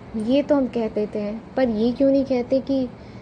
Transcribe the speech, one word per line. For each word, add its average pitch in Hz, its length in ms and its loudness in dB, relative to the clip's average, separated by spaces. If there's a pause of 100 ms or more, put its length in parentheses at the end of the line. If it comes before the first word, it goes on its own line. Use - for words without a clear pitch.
(180)
ये 247 260 2
तो 285 120 2
हम 269 120 2
कह 226 200 -2
देते 208 320 -4
हैं, 208 360 -8
पर 262 140 2
ये 226 220 2
क्यों 269 200 4
नहीं 269 140 4
कहते 254 340 0
कि 262 280 -2 (340)